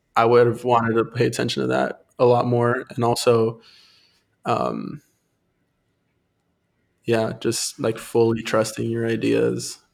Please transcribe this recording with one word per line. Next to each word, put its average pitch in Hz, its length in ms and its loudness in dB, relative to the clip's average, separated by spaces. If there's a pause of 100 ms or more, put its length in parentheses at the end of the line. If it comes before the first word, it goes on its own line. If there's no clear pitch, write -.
(160)
I 117 80 4
would 120 240 6
have 113 160 -4
wanted 117 300 2
to 113 100 2
pay 120 220 -2
attention 123 360 -2
to 127 60 -2
that 127 360 -2 (140)
a 127 80 4
lot 123 200 4
more. 120 380 0 (100)
And 117 100 -2
also, 117 560 2 (840)
um, 62 560 -4 (2000)
yeah, 113 360 0
just, - 400 -4
like, 117 180 -2
fully 113 440 0
trusting 113 480 -2
your 113 160 -4
ideas. 113 720 -2 (160)